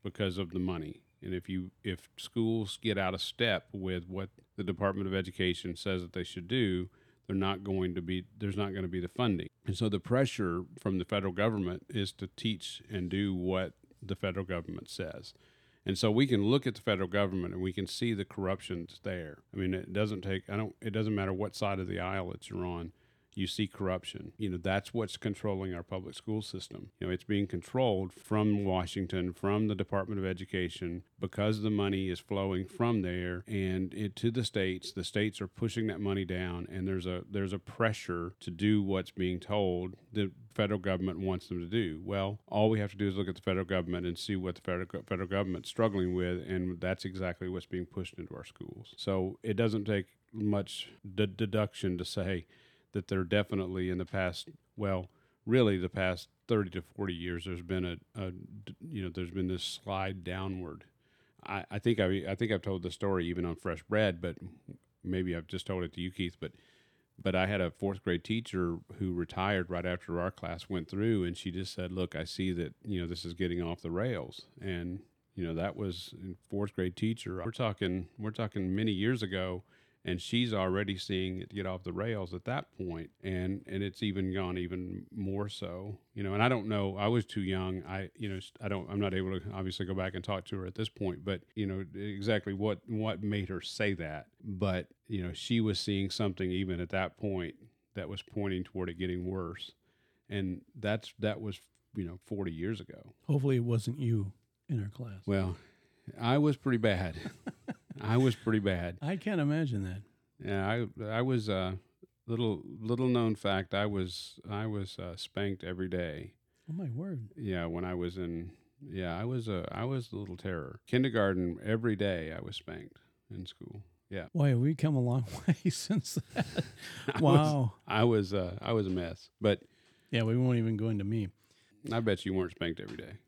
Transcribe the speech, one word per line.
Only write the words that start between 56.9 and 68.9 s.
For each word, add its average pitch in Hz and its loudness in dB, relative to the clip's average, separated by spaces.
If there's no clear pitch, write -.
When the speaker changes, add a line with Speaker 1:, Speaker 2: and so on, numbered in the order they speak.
Speaker 1:
years, 85 -4
there's 87 -4
been 92 -2
a, 87 -2
a 95 -4
d-, 101 -14
you 107 -4
know, 90 -4
there's 87 -4
been 90 0
this 92 -2
slide 95 -4
downward. 92 -6
I, 95 -4
I 101 -4
think 113 4
I, 95 4
I 98 -2
think 110 0
I've 92 2
told 92 -2
the 90 -4
story 95 0
even 87 0
on 85 -2
Fresh 82 -4
Bread, 104 2
but 87 -4
maybe 90 0
I've 82 -6
just - -8
told 92 -2
it 80 -6
to - -8
you, 90 -2
Keith, 90 -4
but, 80 -8
but 92 2
I 92 4
had 101 2
a 87 2
fourth 98 -2
grade 87 2
teacher 92 0